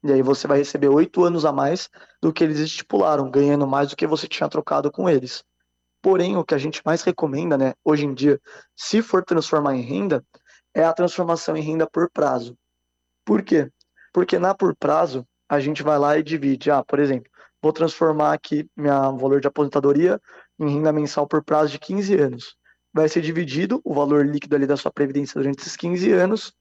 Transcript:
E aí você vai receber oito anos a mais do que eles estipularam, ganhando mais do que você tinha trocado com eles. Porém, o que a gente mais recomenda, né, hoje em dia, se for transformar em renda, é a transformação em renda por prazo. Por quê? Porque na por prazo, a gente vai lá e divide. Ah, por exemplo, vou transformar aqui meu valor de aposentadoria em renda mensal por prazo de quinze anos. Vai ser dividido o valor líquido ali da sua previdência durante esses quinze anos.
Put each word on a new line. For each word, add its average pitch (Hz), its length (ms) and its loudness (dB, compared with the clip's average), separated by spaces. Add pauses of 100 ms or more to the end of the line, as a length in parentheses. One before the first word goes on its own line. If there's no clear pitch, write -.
E 143 80 0
aí 135 100 4
você 135 260 0
vai 143 120 2
receber 143 300 0
oito 160 340 4
anos 170 200 0
a 156 80 2
mais 139 380 -2 (320)
do 160 100 2
que 165 120 0
eles 156 160 0
estipularam, 151 720 -2
ganhando 143 340 4
mais 139 240 0
do - 60 -14
que 165 100 -2
você 156 220 -2
tinha - 200 -4
trocado 147 440 -2
com 190 180 -2
eles. 127 340 -2 (600)
Porém, 190 320 2
o 170 80 -2
que - 120 0
a - 20 0
gente 147 260 -6
mais 165 200 -2
recomenda, 156 520 -2
né, 135 200 0 (100)
hoje 147 220 2
em 135 80 -4
dia, 139 260 2 (340)
se - 280 -2
for 185 200 0
transformar 156 520 0
em 127 60 -4
renda, 139 440 -2 (480)
é 160 100 2
a 233 100 2
transformação 170 640 -2
em 156 60 -4
renda 156 240 -2
por 165 240 -2
prazo. 123 480 -4 (680)
Por 208 200 0
quê? 151 280 0 (400)
Porque 180 280 0
na 185 160 0
por 170 200 0
prazo, 147 480 -2 (240)
a 147 120 0
gente 147 240 -4
vai 147 160 2
lá 147 180 2
e 160 60 0
divide. 143 480 -2
Ah, 139 120 2
por - 140 -2
exemplo, 135 320 0 (320)
vou 156 100 2
transformar 151 640 0
aqui 151 420 -4
meu 139 400 0
valor 135 240 2
de 135 80 -2
aposentadoria 147 720 2 (400)
em 147 120 -2
renda 151 200 0
mensal 147 360 -2
por 151 160 0
prazo 151 280 0
de 143 60 -12
quinze 196 380 -2
anos. 127 400 -2 (360)
Vai 156 160 2
ser 170 140 0
dividido 165 640 -2
o - 100 -6
valor 143 320 4
líquido 147 300 -2
ali 139 100 2
da 139 120 0
sua - 140 -4
previdência 139 480 -4
durante 139 200 -2
esses - 160 -14
quinze 180 360 0
anos. 190 500 0